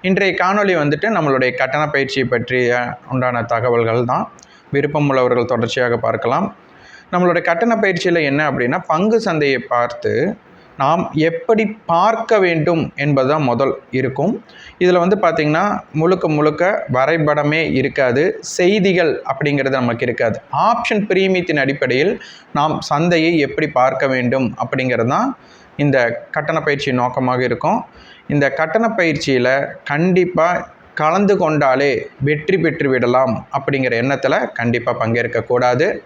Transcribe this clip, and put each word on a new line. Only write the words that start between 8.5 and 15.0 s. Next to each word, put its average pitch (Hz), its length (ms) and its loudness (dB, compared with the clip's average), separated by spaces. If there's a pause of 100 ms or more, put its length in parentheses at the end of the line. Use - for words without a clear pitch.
அப்படின்னா, 131 300 -2 (120)
பங்கு 214 360 2
சந்தையை 143 320 0 (140)
பார்த்து 120 380 -2 (680)
நாம் 156 240 2 (240)
எப்படி 208 380 0 (260)
பார்க்க 214 540 2
வேண்டும் 165 360 0 (220)
என்பது 135 300 2
தான் 156 160 0
முதல் 120 240 0 (260)
இருக்கும். 135 340 -2 (500)
இதுல 180 200 4